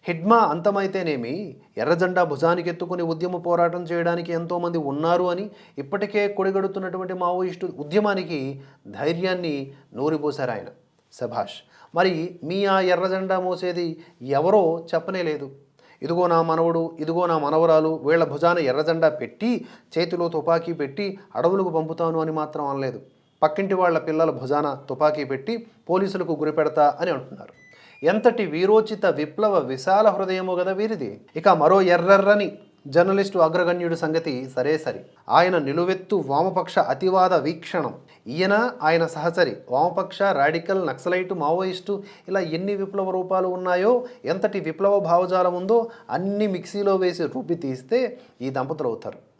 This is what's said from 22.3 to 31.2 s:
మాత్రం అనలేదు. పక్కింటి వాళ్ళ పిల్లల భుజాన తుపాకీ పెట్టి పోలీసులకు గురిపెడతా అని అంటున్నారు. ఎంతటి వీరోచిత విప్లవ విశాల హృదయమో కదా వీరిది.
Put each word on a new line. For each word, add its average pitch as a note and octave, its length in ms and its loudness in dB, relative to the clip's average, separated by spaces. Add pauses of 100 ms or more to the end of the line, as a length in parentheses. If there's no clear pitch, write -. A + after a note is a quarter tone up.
మాత్రం D3+ 340 -4
అనలేదు. C3+ 360 -4 (420)
పక్కింటి G3 300 0
వాళ్ళ F3+ 240 2
పిల్లల D#3 340 0
భుజాన C3+ 460 -2 (120)
తుపాకీ D3+ 340 0
పెట్టి C3+ 440 -6 (220)
పోలీసులకు F#3 420 0
గురిపెడతా D3+ 680 2
అని F3 120 -2
అంటున్నారు. - 560 -10 (380)
ఎంతటి G#3+ 400 4
వీరోచిత G3+ 600 2
విప్లవ E3+ 540 2
విశాల F#3 480 2
హృదయమో F#3 480 0
కదా F3+ 160 -2
వీరిది. F#3 500 -6 (140)